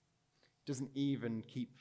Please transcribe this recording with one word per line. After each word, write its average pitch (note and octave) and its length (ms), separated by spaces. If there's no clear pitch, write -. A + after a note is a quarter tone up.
He - 80
doesn't C3+ 240
even A#2 480
keep - 260